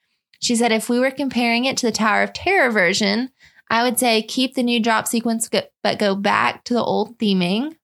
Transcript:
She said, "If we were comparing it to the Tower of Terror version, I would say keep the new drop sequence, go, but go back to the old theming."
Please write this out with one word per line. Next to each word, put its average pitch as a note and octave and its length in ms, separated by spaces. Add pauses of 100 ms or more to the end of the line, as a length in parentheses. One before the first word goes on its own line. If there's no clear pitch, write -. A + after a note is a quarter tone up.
(400)
She A#3+ 160
said, A3+ 160
"If A3 160
we A#3+ 120
were C4 100
comparing B3 540
it C4+ 140
to - 80
the A3 60
Tower G#3 300
of G3+ 100
Terror F4 380
version, G#3 600 (400)
I A3+ 120
would B3 160
say A3+ 240
keep B3+ 320
the C4 80
new A#3+ 180
drop A3 280
sequence, A3+ 400
go, - 140 (200)
but G3+ 160
go G3+ 160
back G3+ 500
to B3 100
the A#3 80
old - 360
theming." G3+ 640